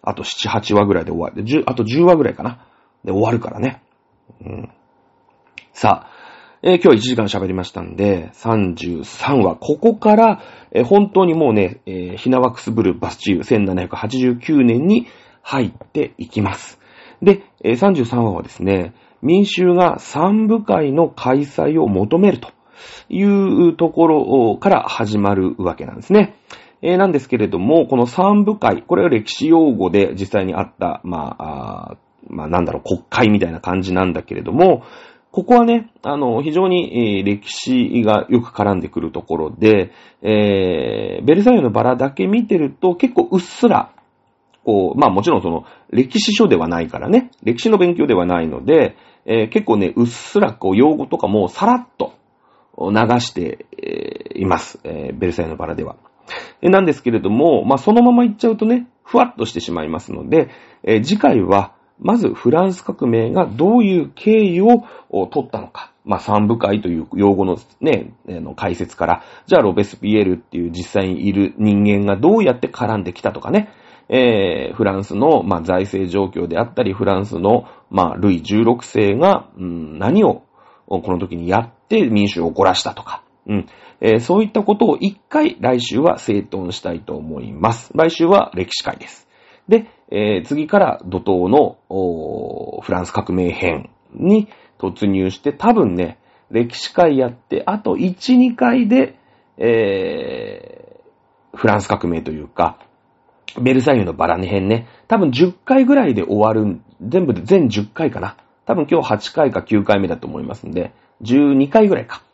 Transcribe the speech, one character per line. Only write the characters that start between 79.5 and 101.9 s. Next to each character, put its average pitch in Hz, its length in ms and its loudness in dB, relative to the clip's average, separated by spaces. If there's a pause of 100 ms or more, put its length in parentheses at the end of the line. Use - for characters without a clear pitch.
う 92 60 -10
ん、 80 340 -10
何 156 260 2
を - 200 0 (420)
こ 90 200 -4
の 90 120 -2
時 90 180 -8
に 85 120 -8
や 98 120 2
っ 120 100 -10 (180)
て 214 200 2
民 104 200 2
衆 87 120 -6
を 82 60 -2
怒 82 180 0
ら 95 100 4
し - 80 -4
た - 120 -8
と - 80 -18
か、 - 200 -16 (240)
う 104 80 -6
ん、 98 120 -4 (340)
え 110 140 4
ー、 113 60 2
そ 170 180 0
う 220 40 4
い 214 60 0
っ - 40 -12
た 220 100 -2
こ 208 120 2
と - 120 2
を 160 100 2
一 196 320 -4
回 302 320 0
来 123 200 0
週 120 200 -4
は 170 180 2
整 101 240 -2
頓 92 300 -10
し - 80 -14
た 90 120 -8
い 85 80 -10
と - 140 -12
思 76 260 -12
い 55 120 -14
ま 90 200 0
す。 - 220 -12
来 160 160 2
週 165 140 -2
は 190 300 4
歴 90 180 -6
史 - 100 -8
会 - 140 -8
で - 100 -20
す。 - 220 -20 (400)
で、 220 180 4 (240)
え 104 320 0
ー、 - 20 -12
次 151 220 -4
か - 140 2
ら - 240 0
怒 92 140 -6
涛 90 300 0
の、 127 300 2 (100)
お 85 920 -8
ー、 - 20 -20
フ - 80 -8
ラ 90 120 -2
ン 87 40 -6
ス - 60 -16
革 95 180 -6
命 90 220 -2
編 85 380 -6 (220)
に 208 360 2 (320)
突 95 260 -4
入 95 240 0
し - 80 -14
て、 143 140 -4
多 208 200 0
分 143 220 2
ね、 87 240 -4 (320)
歴 120 260 -2
史 - 160 -12
会 160 240 4
や 127 120 0
っ 120 40 -8
て、 - 340 -8
あ 208 120 -4
と - 180 -2
一、 185 400 0
二 247 200 4
回 247 320 2
で、 254 280 2 (400)
え 80 1400 -4 (520)
ー、 - 40 -18
フ - 120 0
ラ 104 80 4
ン 101 60 -2
ス - 40 -10
革 98 220 -2